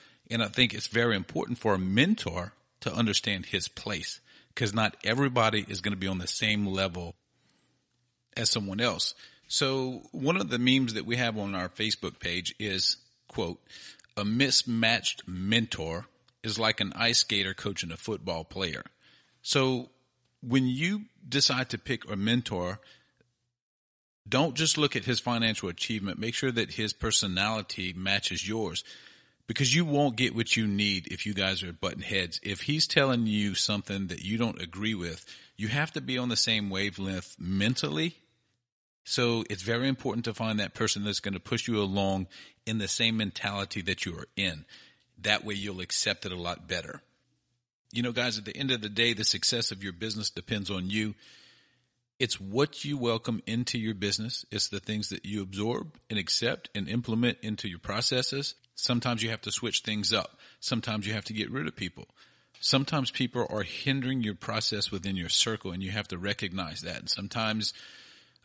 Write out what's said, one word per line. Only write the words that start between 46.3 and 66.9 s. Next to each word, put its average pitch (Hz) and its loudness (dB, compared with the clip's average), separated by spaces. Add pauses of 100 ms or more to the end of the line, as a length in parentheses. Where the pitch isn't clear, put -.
a - -6
lot 85 -6
better. 87 -6 (920)
You 117 0
know, 123 0
guys, 120 0
at 107 -8
the 98 -10
end 135 -2
of 123 2
the 104 -6
day, 117 4
the 107 -2
success - 2
of 95 -10
your 98 -6
business 104 -4
depends 98 -4
on 95 -2
you. 107 0 (1040)
It's 127 0
what 107 -2
you 143 -2
welcome 117 0
into 120 0
your 110 -2
business. 104 -2
It's 107 0
the 101 -6
things 107 -4
that - -8
you 104 -4
absorb 104 -4 (120)
and 107 -2
accept - 0
and 95 -4
implement 117 0
into 107 -4
your 85 -8
processes. 127 0 (200)
Sometimes 120 0
you 113 0
have 113 -6
to 104 -2
switch - 0
things 107 0
up. 107 0 (220)
Sometimes 107 -2
you 107 -2
have 104 -4
to - -8
get 107 -2
rid 139 -4
of - -6
people. - -8 (500)
Sometimes 139 2
people 123 0
are 107 -2
hindering 131 0
your 107 0
process 107 -2
within 98 -2
your 85 -4
circle, 107 2
and 90 -6
you 95 -4
have 104 -4
to 90 -6
recognize 92 -4
that. 85 -8